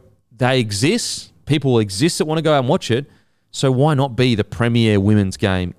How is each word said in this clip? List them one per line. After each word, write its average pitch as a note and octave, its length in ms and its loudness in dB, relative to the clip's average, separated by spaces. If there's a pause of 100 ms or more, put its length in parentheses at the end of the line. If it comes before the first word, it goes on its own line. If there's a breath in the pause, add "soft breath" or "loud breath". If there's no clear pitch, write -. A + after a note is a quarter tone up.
(380)
they C3 220 0
exist. A#2 720 -4 (160)
People C3+ 320 0
exist G#2+ 400 -2
that D#3+ 60 0
wanna D#3 180 -4
go D#3 100 2
out C#3+ 60 2
and B2 100 -2
watch F3 220 -2
it. C3+ 160 -2 (420 soft breath)
So C3+ 220 -2
why C#3+ 240 2
not C3 220 -2
be B2 180 2
the G2+ 80 -2
premier A#2 560 2
women's G2+ 380 2
game F#2 420 -2